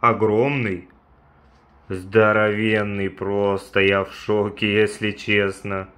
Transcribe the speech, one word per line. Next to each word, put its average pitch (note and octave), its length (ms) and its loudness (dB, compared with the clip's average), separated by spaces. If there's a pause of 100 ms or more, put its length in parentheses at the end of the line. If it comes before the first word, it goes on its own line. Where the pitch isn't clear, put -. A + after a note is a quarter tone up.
огромный, A2 880 0 (1000)
здоровенный G#2 1200 0
просто, G2 720 -2
я G2 220 4
в F#2 100 -8
шоке, G#2 600 -2
если G#2 400 0
честно. G2 840 -2